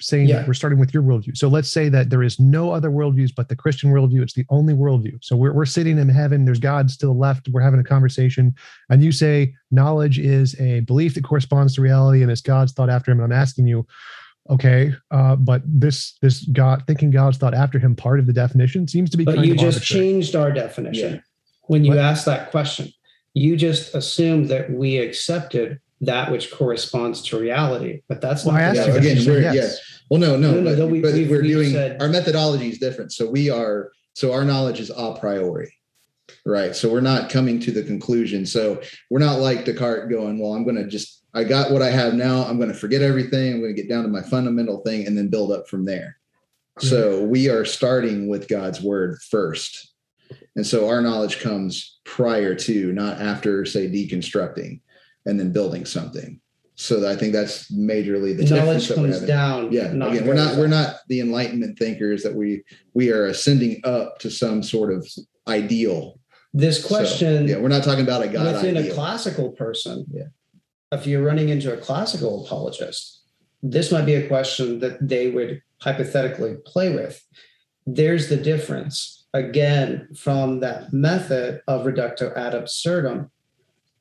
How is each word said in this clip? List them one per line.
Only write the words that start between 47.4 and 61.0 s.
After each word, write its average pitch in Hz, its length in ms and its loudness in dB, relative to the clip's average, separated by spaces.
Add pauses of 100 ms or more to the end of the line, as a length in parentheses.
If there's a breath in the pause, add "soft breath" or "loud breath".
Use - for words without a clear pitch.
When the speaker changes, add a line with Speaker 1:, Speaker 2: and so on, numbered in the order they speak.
Speaker 3:
are 113 160 0
starting 113 640 -2
with 101 220 -6
God's 95 320 -4
word 95 380 -4 (100)
first. - 640 -6 (640 loud breath)
And 104 100 -4
so 110 220 0
our 120 120 0
knowledge 113 380 -2
comes 98 640 -6
prior 110 520 0
to, 95 360 -2
not 101 300 -4
after, 104 440 -2
say, 98 220 -4
deconstructing 90 920 -6 (440 soft breath)
and 101 140 -2
then 92 140 -4
building 90 320 -4
something. - 560 -12 (340)
So 101 340 -2
I 98 60 -2
think 107 160 -2
that's - 400 -4
majorly 101 640 -2
the - 80 -2
difference 147 80 4
Speaker 2:
Knowledge 151 360 2
Speaker 3:
that 120 100 -2
we're 151 60 0
Speaker 2:
comes 135 120 0
Speaker 3:
having. 92 120 -6
Speaker 2:
down, 135 440 -2
Speaker 3:
Yeah. 113 220 -2
Speaker 2:
not 127 200 -4
Speaker 3:
Again, 117 140 -2
we're 135 60 2
not, 151 160 2
Speaker 2:
goes 131 80 -2
Speaker 3:
we're 151 80 4
Speaker 2:
up. 156 60 2
Speaker 3:
not 156 240 0 (140)